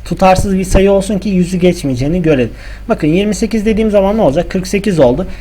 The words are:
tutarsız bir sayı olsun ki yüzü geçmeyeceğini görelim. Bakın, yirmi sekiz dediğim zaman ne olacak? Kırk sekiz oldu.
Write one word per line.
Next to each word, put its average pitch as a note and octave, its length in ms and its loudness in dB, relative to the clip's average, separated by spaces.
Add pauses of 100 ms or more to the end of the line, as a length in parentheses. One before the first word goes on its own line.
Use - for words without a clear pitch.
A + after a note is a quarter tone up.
tutarsız F#3 540 2
bir F#3+ 60 -2
sayı F#3+ 280 2
olsun G3 260 0
ki G#3+ 100 -6
yüzü F#3 280 0
geçmeyeceğini E3 680 0
görelim. C3 280 2 (380)
Bakın, G#3+ 180 -2
yirmi G3 280 0
sekiz G#3+ 320 -2
dediğim A3 240 0
zaman G3+ 260 2
ne A3 40 0
olacak? E3 300 0
Kırk F#3 160 -4
sekiz G3 340 0
oldu. C3+ 260 2 (140)